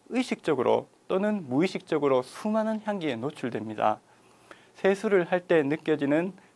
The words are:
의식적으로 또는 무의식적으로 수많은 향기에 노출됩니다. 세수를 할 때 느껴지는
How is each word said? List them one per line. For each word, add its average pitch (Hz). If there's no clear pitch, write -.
의식적으로 127
또는 190
무의식적으로 143
수많은 214
향기에 170
노출됩니다. 110
세수를 196
할 180
때 165
느껴지는 156